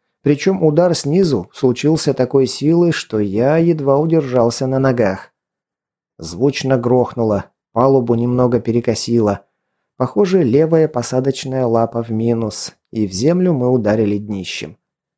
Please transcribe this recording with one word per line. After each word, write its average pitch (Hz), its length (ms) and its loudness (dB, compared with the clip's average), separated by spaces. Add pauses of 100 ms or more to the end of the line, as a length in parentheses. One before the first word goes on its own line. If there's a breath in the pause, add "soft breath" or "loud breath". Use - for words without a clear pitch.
(240)
Причём 175 400 0
удар 160 320 2
снизу 147 580 0
случился 143 600 0
такой 127 340 2
силой, 170 460 2
что - 260 -4
я 110 380 2
едва 151 400 2
удержался 135 680 0
на 131 140 0
ногах. 120 540 0 (840)
Звучно 127 600 -2
грохнуло, 117 720 0 (220)
палубу 123 420 2
немного 123 460 0
перекосило. 117 800 0 (560)
Похоже, 180 460 0
левая 156 440 2
посадочная 131 760 -4
лапа 117 360 0
в 113 100 -8
минус, 113 640 -4 (180)
и 107 160 -2
в 92 40 -8
землю 170 420 0
мы 123 160 0
ударили 107 480 2
днищем. 101 600 -10 (400)